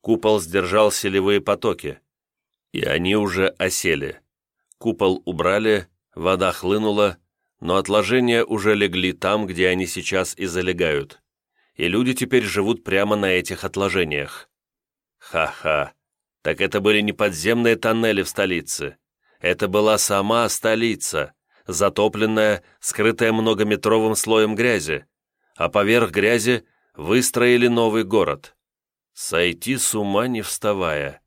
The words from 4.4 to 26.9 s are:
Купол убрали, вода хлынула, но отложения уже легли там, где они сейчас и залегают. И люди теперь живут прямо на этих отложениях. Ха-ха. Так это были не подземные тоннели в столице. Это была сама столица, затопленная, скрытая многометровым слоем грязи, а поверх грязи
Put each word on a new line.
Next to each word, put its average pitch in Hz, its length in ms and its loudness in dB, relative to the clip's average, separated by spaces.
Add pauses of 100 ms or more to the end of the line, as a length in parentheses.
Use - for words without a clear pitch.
Купол 101 460 0
убрали, 95 640 0 (280)
вода 92 360 0
хлынула, 101 680 0 (420)
но 87 160 0
отложения 113 680 2
уже 104 300 0
легли 92 380 0
там, 101 340 -2
где 92 220 0
они 92 180 0
сейчас 92 500 -4
и 95 100 -6
залегают. 85 760 -2 (520)
И 82 120 -4
люди 120 260 0
теперь 123 320 0
живут 104 380 -2
прямо 101 320 0
на 101 120 0
этих 90 360 -2
отложениях. 87 880 -4 (680)
Ха-ха. 78 800 -4 (500)
Так 78 140 -2
это 98 200 -2
были 104 200 2
не 104 120 -2
подземные 107 640 0
тоннели 110 480 0
в 87 60 -4
столице. 85 680 -4 (420)
Это 90 260 0
была 107 320 2
сама 107 500 0
столица, 110 840 -2 (340)
затопленная, 104 960 0 (160)
скрытая 113 540 0
многометровым 110 800 0
слоем 110 400 2
грязи, 95 520 -2 (500)
а 85 120 -2
поверх 107 440 2
грязи 110 520 2 (300)